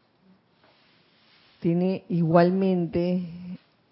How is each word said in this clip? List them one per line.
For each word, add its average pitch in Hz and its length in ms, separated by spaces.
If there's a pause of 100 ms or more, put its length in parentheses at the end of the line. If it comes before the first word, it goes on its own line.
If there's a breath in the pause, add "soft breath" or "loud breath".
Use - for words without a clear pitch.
(1600)
Tiene 180 480
igualmente 175 1160 (640)